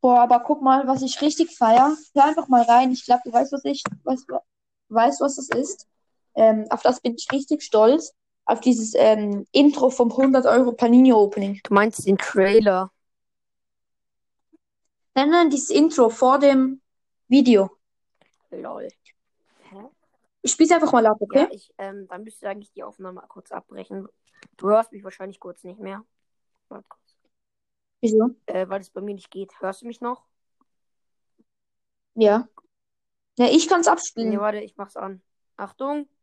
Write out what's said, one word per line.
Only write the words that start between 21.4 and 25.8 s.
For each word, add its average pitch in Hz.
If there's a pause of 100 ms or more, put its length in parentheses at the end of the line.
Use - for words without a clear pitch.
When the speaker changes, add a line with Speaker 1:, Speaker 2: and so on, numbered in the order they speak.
Speaker 2:
Ja, 370
ich, -
ähm, 196
dann 185
müsste 214
eigentlich 208
die 196
Aufnahme 190
kurz -
abbrechen. 196 (500)
Du 190
hörst 220
mich 202
wahrscheinlich 190
kurz -
nicht 185
mehr. 202 (680)